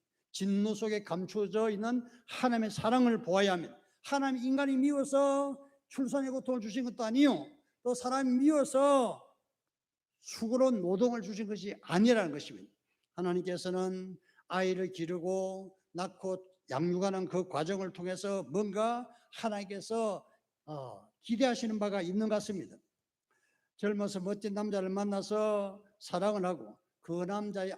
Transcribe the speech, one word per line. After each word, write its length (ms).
진노 440
속에 280
감추어져 680
있는 340
하나님의 440
사랑을 500
보아야 320
합니다. 240
하나님 400
인간이 340
미워서 800
출산의 420
고통을 300
주신 240
것도 180
아니요, 420
또 100
사람이 360
미워서 920
수고로운 600
노동을 400
주신 260
것이 340
아니라는 500
것입니다. 400
하나님께서는 1040
아이를 460
기르고 840
낳고 540
양육하는 580
그 220
과정을 420
통해서 520
뭔가 640
하나님께서, 920
어, 440
기대하시는 560
바가 220
있는 280
것 60
같습니다. 420
젊어서 460
멋진 320
남자를 360
만나서 920
사랑을 460
하고 320
그 240
남자의 520